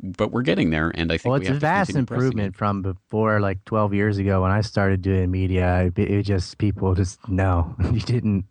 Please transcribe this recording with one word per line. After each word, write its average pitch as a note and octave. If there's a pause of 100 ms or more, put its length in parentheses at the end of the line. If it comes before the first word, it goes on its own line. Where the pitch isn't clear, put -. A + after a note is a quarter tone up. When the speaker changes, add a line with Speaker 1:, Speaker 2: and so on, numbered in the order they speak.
(180)
Speaker 1:
but G#2+
we're A2+
getting D3
there, D#2+
and E2
I E2
think A#2+
Speaker 2:
Well, C3+
Speaker 1:
we F#2
Speaker 2:
it's F#2+
a C3
Speaker 1:
have D3
to -
Speaker 2:
vast E3+
Speaker 1:
continue A#2+
pressing B2
it. -
Speaker 2:
improvement G#2
from G2+
before, G#2+
like, G2
twelve G#2+
years G2+
ago G2
when F#2
I G#2
started G2
doing F#2
media. F#2
It, -
it G2+
just, G2
people F#2+
just, F#2
no, F#2
<laughs> -
you A#2
didn't, G#2+